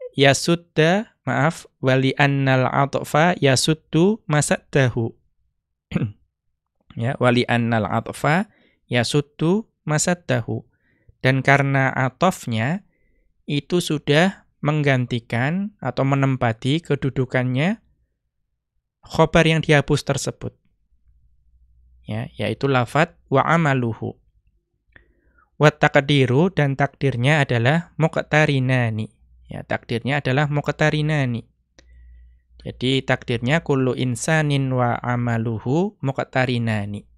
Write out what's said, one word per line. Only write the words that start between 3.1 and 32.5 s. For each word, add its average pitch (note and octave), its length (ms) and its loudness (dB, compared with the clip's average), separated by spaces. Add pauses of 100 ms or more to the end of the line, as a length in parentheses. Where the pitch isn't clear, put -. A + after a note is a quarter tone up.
yasuddu D#3 880 2
masaddahu. C3+ 880 0 (760)
<clears throat> G#2 260 -4 (840)
Ya, A#2 240 -4
wali B2 240 2
annal A#2 400 0
atfa C#3+ 640 -2 (400)
yasuddu D3 800 -2 (160)
masaddahu. B2+ 800 -2 (560)
Dan C3 160 2
karena C#3 560 2
atofnya C3 880 -2 (640)
itu C#3+ 320 -2
sudah D#3+ 640 0 (160)
menggantikan C#3+ 1200 -2
atau C3 240 -4
menempati C3+ 800 0
kedudukannya C3 960 -2 (1300)
khobar D#3+ 440 2
yang D#3+ 160 2
dihapus D3 400 2
tersebut. - 480 -6 (1500)
Ya, A2+ 300 -8
yaitu A2 320 -4
lafadz C#3 480 0 (160)
wa C3+ 140 2
amaluhu. C3+ 760 -2 (1400)
Wa D3 100 6
taqdiru, C#3+ 800 2
dan C#3 240 -2
takdirnya C#3 720 0
adalah B2+ 560 0
muqtarinani. C3 1120 0 (380)
Ya, - 160 -12
takdirnya B2+ 580 -4
adalah C#3 240 0
muqtarinani. D3 960 -2 (1160)